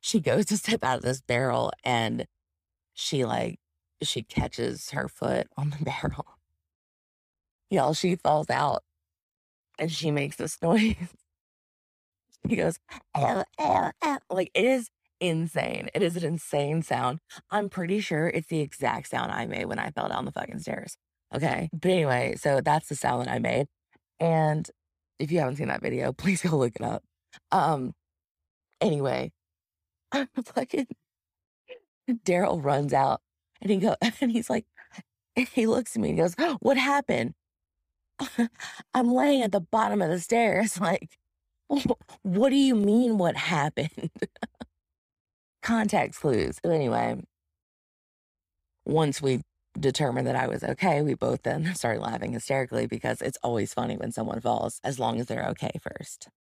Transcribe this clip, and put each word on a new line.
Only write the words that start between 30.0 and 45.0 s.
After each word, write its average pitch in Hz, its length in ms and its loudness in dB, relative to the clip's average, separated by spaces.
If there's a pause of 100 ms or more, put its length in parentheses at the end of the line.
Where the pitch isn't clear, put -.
I'm 277 160 0 (160)
fucking, 254 440 -2 (1200)
Daryl 180 540 2
runs 139 300 2
out 135 280 2 (400)
and 196 100 -4
he 196 60 4
go, 190 180 2 (120)
<laughs> - 140 -2
and 247 100 2
he's 226 180 -2
like, 226 160 -2 (680)
he 233 320 2
looks 220 280 0
at 220 60 0
me 156 80 0
and 156 80 0
goes, 170 180 2 (120)
<gasps> 277 140 -2
"What 269 160 4
happened?" 262 560 0 (840)
<laughs> 240 300 -2 (440)
I'm 240 200 2
laying 269 280 4
at 214 100 0
the 202 100 2
bottom 208 400 2
of 165 80 2
the 175 100 0
stairs. 220 600 2
<laughs> - 0 -
Like, 175 360 -2 (540)
"Wh-, 277 200 0 (320)
what 208 260 4
do 262 60 4
you 269 200 6
mean, 214 420 4
what 170 200 2
happened?" 151 720 -2 (120)
<laughs> - 1400 -16